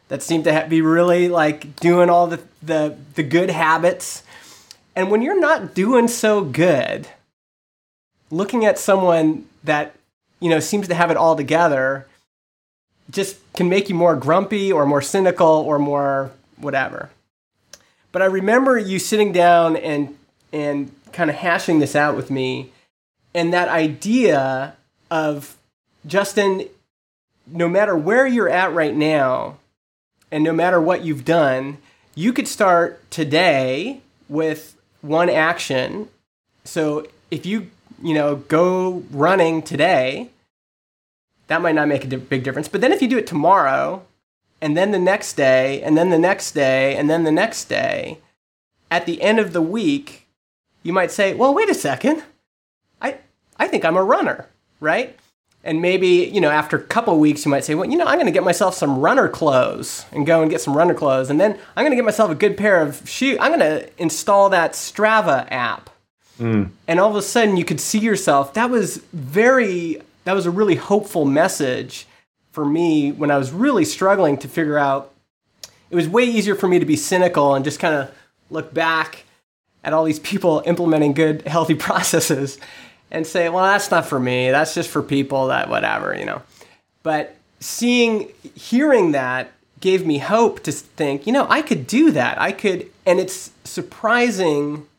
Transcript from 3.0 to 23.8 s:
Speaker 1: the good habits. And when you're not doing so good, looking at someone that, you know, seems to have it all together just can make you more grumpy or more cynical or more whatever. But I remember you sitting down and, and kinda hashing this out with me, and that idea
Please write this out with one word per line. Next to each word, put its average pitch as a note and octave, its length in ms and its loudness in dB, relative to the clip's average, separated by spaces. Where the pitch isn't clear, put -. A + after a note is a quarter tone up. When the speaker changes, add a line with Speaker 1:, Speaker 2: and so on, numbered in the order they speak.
Speaker 1:
the E3 80 -2
good E3+ 280 0
habits. E3 720 0
And F#3+ 140 -2
when G#3+ 120 2
you're F#4 180 -2
not D4 340 0
doing A#3 340 2
so G#3+ 340 0
good, C#3+ 680 0
looking G3+ 340 -2
at G3+ 140 2
someone E3+ 680 2
that, D3+ 300 -2
you F3 100 -2
know, D#3 100 2
seems G3+ 280 -4
to F3 60 -2
have E3+ 160 2
it D#3+ 60 0
all E3 200 4
together C#3 720 0
just G3 280 -6
can F3+ 140 0
make F#3+ 200 2
you F#3 60 -4
more E3+ 220 2
grumpy F#3+ 540 0
or D3+ 140 2
more C#3+ 160 2
cynical F3+ 460 2
or D#3 320 2
more C#3 520 -2
whatever. - 540 -6
But F#3 100 -2
I F#3+ 40 4
remember A3+ 520 2
you F#3+ 200 -4
sitting G#3 340 0
down E3+ 440 6
and, D3 400 -4
and C#3+ 420 -6
kinda D#3+ 200 -2
hashing F3+ 460 0
this C#3+ 180 0
out D3 200 0
with B2+ 140 -8
me, C3 400 -6
and E3+ 180 -2
that F3 160 0
idea D#3 1080 0